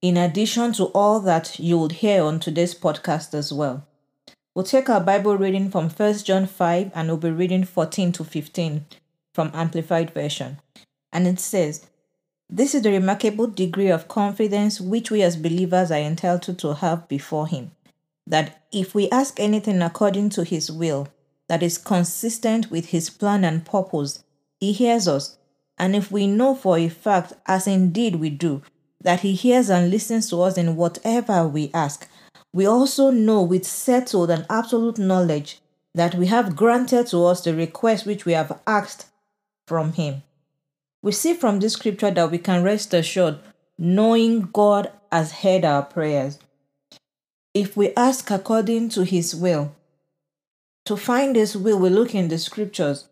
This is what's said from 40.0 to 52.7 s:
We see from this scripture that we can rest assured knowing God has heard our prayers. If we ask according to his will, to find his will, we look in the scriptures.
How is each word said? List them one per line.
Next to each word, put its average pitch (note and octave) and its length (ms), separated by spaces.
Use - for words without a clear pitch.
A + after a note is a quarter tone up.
We G3+ 120
see E4 200
from B3+ 260
this G#3+ 140
scripture G3+ 380
that E3+ 180
we E3+ 80
can F3+ 240
rest G#3 320
assured E3 460
knowing A3 800
God G#3 380
has D#3+ 200
heard F#3 340
our C#3+ 160
prayers. C#3+ 560
If G3 200
we G3+ 200
ask B3+ 340
according A3+ 600
to G3 140
his F3+ 300
will, D#3 380
to G#3+ 100
find B3+ 400
his G#3+ 220
will, G3+ 220
we F#3 100
look A3 240
in F#3 140
the D#3+ 100
scriptures. E3 760